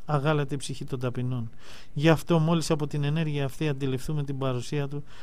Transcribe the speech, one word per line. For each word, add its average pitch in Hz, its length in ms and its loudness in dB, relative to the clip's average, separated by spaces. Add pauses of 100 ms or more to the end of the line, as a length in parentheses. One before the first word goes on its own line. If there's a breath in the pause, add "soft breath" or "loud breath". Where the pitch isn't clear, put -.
αγάλεται 147 500 2
η 139 40 -2
ψυχή 139 260 -6
των 143 140 -4
ταπεινών. 123 520 -2 (420 loud breath)
Γι' 147 160 4
αυτό, 165 300 6
μόλις 160 320 4
από 151 160 0
την 147 180 -2
ενέργεια 147 400 0
αυτή 151 240 -2
αντιληφθούμε 139 560 -2
την 139 140 -4
παρουσία 135 500 -2
του, 143 160 -6 (180 loud breath)